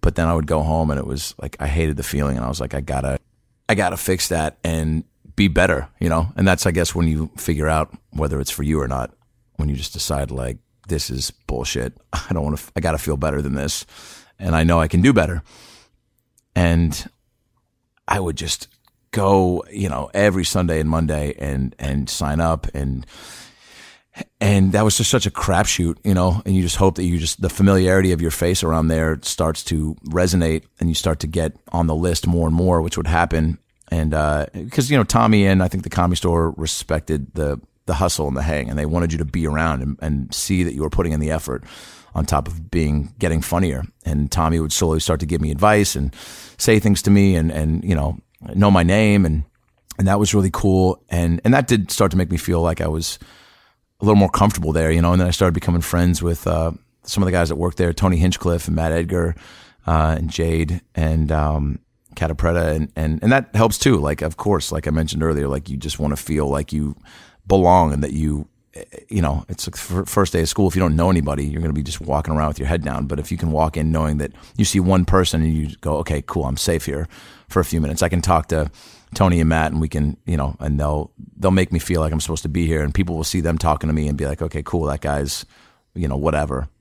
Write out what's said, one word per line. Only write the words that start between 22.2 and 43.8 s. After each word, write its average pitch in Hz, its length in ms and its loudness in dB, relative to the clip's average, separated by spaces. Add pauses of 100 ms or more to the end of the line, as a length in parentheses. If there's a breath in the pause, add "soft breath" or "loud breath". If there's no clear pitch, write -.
up, 82 340 0
and, 67 320 -4 (1300 loud breath)
and 98 320 4
that 104 120 2
was 107 120 2
just - 140 0
such 127 160 2
a 101 40 -2
crapshoot, - 720 0
you 98 120 2
know, 90 300 2
and 95 120 2
you 92 60 4
just 85 140 -2
hope 95 200 4
that 90 80 -2
you 87 140 0
just, 82 220 -4
the 92 100 0
familiarity 95 640 4
of 80 80 0
your 82 100 0
face 87 320 0
around 80 260 0
there 80 340 0
starts 80 420 -4
to 78 320 -4 (120)
resonate, 82 560 0 (160)
and 85 80 0
you 82 60 0
start 80 260 -2
to 80 60 -6
get 80 280 -2 (180)
on 85 160 0
the 78 60 0
list 85 320 -2
more 85 200 2
and 80 100 2
more, 87 240 2
which 82 160 -4
would 78 100 -4
happen. 80 520 0 (300)
And, 78 260 0
uh, 76 320 0 (240)
'cause, 135 200 -2
you 147 60 2
know, 117 80 4
Tommy 110 420 4
and 95 160 4
I 90 60 2
think 92 160 -4
the - 60 -10
Comedy 90 260 0
Store 85 400 0
respected 78 760 -4
the, 71 260 -4 (240)
the 85 100 -2
hustle 78 340 0
and 65 80 -4
the 67 60 -4
hang, 73 280 -2
and 69 80 -4
they 76 80 -2
wanted 82 260 0
you 82 60 -2
to 76 80 -2
be 78 200 -4
around 76 360 -2
and, 69 180 -6
and 71 340 -4
see 92 280 -2
that 78 120 -2
you 71 80 -6
were 78 80 -2
putting 85 220 0
in 76 80 -2
the 76 100 -2
effort 76 340 -6 (500 loud breath)
on 82 100 -2
top 69 240 -2
of 82 220 -12
being, 73 480 0
getting 82 240 0
funnier. 80 420 -2 (200)